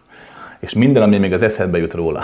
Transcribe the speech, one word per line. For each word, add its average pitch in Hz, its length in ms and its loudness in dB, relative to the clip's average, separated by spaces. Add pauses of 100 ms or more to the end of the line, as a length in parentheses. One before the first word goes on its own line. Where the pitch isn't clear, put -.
(580)
És - 140 -14
minden, 123 300 4
ami 104 160 4
még 95 140 0
az 101 100 0
eszedbe 92 360 -2
jut 82 160 -4
róla. 85 300 -4